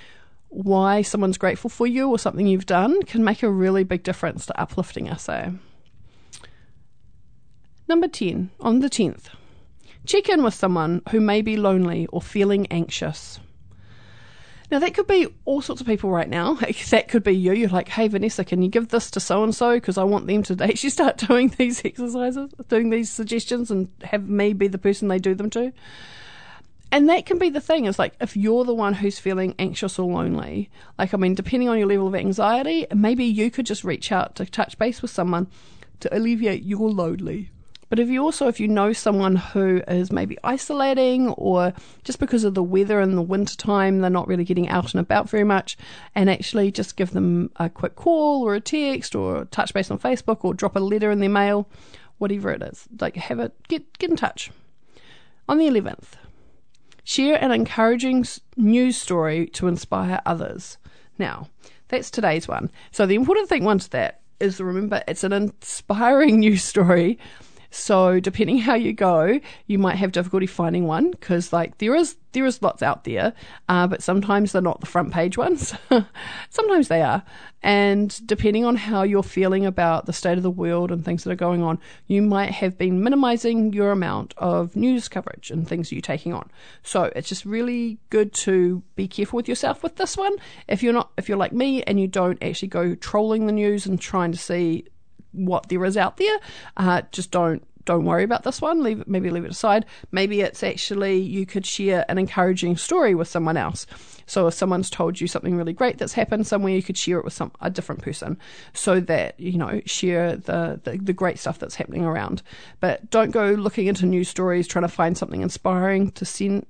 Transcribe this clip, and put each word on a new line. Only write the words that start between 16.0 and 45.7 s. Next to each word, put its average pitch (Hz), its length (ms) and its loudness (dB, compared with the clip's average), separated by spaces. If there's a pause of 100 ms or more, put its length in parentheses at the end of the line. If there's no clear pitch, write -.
right 170 180 0
now. 175 280 -2
<laughs> - 340 -6
That - 180 4
could 233 140 2
be 190 140 4
you. 185 180 2
You're 220 160 2
like, 180 200 0
"Hey, 220 180 0
Vanessa, 208 360 -2
can 180 200 0
you 185 60 2
give 233 180 0
this - 240 -2
to - 80 -4
so-and-so? 226 600 2
'Cause 190 200 -2
I - 40 2
want 202 220 2
them 208 160 2
to 185 180 -2
<laughs> - 40 -2
actually 247 260 0
start 269 280 2
doing 247 320 4 (100)
these 247 260 0
exercises, 247 680 -4 (180)
doing 226 200 2
these 226 220 0
suggestions, 233 580 -4
and 190 180 0 (140)
have 202 260 -4
me 202 260 2
be 196 140 2
the 190 120 -4
person 202 300 0
they 185 100 2
do 190 160 0
them 208 160 -4
to." 247 200 -2 (1200)
And 285 160 6
that 349 200 4
can 359 100 0
be 349 140 2
the 285 100 -4
thing, 320 240 2
is, 196 140 0
like, - 200 -2
if - 160 -6
you're 220 300 2
the 240 80 0
one 202 220 0
who's 196 240 -2
feeling 185 400 -2
anxious 185 400 -4
or 180 120 -2
lonely, 170 600 -4 (260)
like, 185 160 -2
I 208 40 0
mean, 185 180 2
depending 247 340 -2
on 226 80 2
your 202 100 2
level 196 200 2
of 196 80 -2
anxiety, 226 800 0
maybe 240 300 2
you 220 260 2
could 247 160 -4
just - 160 -6
reach - 280 -4
out 185 260 0
to 190 100 -6
touch - 320 -4
base 233 240 -2
with 233 80 -6
someone 180 380 -2 (500)
to - 180 -4
alleviate 226 460 0
your 208 260 0
lonely. 180 600 -4 (380)
But 226 100 2
if 240 100 4
you 262 140 2
also, 302 240 2
if 233 120 0
you 214 80 0
know 208 240 4
someone 196 440 2
who 185 520 2
is 180 240 0
maybe 196 320 -2
isolating, 262 840 2
or 180 440 0 (300)
just - 140 -8
because 247 260 0
of 196 120 2
the 185 80 2
weather 196 360 2
in 190 160 4
the 175 60 2
winter 196 340 -2
time, 196 440 2
they're 185 100 2
not 180 180 0
really 180 180 0
getting 175 220 0
out - 280 -2
and 180 60 2
about 202 280 0
very 208 140 2
much, 202 340 0 (380)